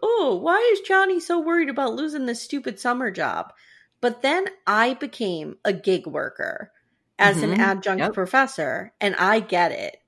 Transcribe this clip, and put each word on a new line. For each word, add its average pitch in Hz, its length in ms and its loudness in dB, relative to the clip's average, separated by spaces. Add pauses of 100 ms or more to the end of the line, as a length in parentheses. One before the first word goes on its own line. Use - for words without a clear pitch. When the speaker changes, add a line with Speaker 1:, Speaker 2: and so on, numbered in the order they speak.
Speaker 1:
"Oh, 339 380 2
why 339 180 2 (140)
is 392 140 -2
Johnny 381 320 2
so 339 200 -2
worried 330 300 0
about 262 260 -2
losing 294 300 -4
this 240 160 -4
stupid 262 380 -8
summer 247 320 -2
job?" 123 420 -4 (460)
But 240 220 -2
then 349 260 0 (200)
I 226 280 2
became 180 680 -6
a 214 80 2
gig 185 340 0
worker - 640 -8 (480)
as 196 240 6
an 160 80 0
Speaker 2:
Mm-hmm. 208 100 4
Speaker 1:
adjunct 190 400 2
Speaker 2:
Yep. 180 120 0
Speaker 1:
professor, 185 840 -2
and 202 160 0
I 202 260 4
get 175 300 2
it. - 260 -8 (100)